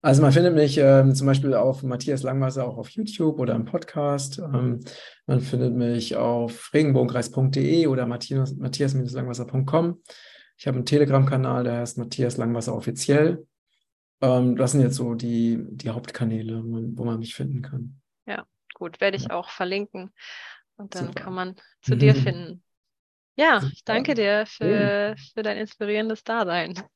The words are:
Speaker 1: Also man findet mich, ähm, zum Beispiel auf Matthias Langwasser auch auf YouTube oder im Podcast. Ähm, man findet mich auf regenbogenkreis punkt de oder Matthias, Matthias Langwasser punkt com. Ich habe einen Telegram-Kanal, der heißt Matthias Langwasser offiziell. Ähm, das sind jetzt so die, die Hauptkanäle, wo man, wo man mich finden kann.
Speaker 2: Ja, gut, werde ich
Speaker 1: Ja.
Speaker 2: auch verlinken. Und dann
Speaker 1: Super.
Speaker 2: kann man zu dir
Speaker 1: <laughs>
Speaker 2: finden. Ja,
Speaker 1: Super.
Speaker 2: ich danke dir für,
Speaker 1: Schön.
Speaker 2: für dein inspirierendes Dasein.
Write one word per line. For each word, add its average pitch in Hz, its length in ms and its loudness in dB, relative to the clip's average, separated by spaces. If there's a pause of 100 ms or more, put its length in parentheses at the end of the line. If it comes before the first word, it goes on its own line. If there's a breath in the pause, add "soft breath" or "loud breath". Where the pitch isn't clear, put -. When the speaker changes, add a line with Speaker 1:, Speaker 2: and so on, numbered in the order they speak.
Speaker 1:
Also 139 200 6
man 143 100 8
findet 175 240 6
mich, 147 220 4
ähm, 135 360 8
zum 135 140 0
Beispiel 135 280 2
auf 131 280 2
Matthias 135 400 -4
Langwasser 131 420 -2
auch 113 120 -8
auf 110 120 -12
YouTube 170 500 -2
oder 120 160 0
im 113 100 -2
Podcast. 143 720 -4
Ähm, 127 400 -2 (460 loud breath)
man 131 160 2
findet 123 320 -2
mich 117 420 -2
auf 117 580 -2
regenbogenkreis 127 580 2
punkt 135 260 0
de 156 300 2
oder 131 180 0
Matthias, 135 500 -4
Matthias 139 380 -4
Langwasser 123 520 -4
punkt 135 240 -2
com. 170 320 0 (560 loud breath)
Ich - 100 -8
habe 131 100 -2
einen 120 80 -4
Telegram-Kanal, 135 800 2
der 120 140 -2
heißt 120 180 -8
Matthias 120 400 -4
Langwasser 117 380 -2
offiziell. 147 680 0 (760)
Ähm, 127 340 4
das 127 160 0
sind 143 100 4
jetzt 123 140 4
so 120 200 -4
die, 117 420 0 (120)
die 127 200 -8
Hauptkanäle, 113 720 -6
wo 117 60 -8
man, 113 280 -6
wo 123 60 -6
man 117 160 -2
mich 113 160 -10
finden 135 260 -6
kann. 117 380 -10 (260)
Speaker 2:
Ja, - 200 -10 (300)
gut, 170 260 -10
werde 202 160 0
ich 127 60 -6
Speaker 1:
Ja. - 80 -8
Speaker 2:
auch 175 180 -8
verlinken. 196 640 -8 (640 loud breath)
Und - 180 -16
dann - 120 -6
Speaker 1:
Super. - 160 -12
Speaker 2:
kann 190 100 -10
man 185 220 -8 (260 soft breath)
zu - 160 0
dir - 180 8
Speaker 1:
<laughs> 175 400 -4
Speaker 2:
finden. - 80 -20 (720)
Ja, 285 240 4
Speaker 1:
Super. 139 140 -4
Speaker 2:
ich - 100 -20
danke 262 300 -2
dir 214 320 0
für, 208 720 0
Speaker 1:
Schön. - 160 -20
Speaker 2:
für 220 100 -6
dein 208 140 -4
inspirierendes 214 680 -6
Dasein. 175 560 -2 (160)